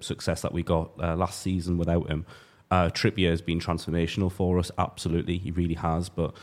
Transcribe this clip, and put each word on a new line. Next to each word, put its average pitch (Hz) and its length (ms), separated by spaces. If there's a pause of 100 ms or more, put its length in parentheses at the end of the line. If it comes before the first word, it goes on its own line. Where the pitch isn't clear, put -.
success - 420
that - 100
we 85 120
got, 82 260 (100)
uh, 85 140
last 87 280
season 90 360
without 85 320
him. 78 160 (460)
Uh, 90 160
Trippier 95 420
has 85 120
been 82 180
transformational 85 680
for 90 280
us, 85 200
absolutely, 87 600
he 92 140
really 85 220
has. 85 340
But - 340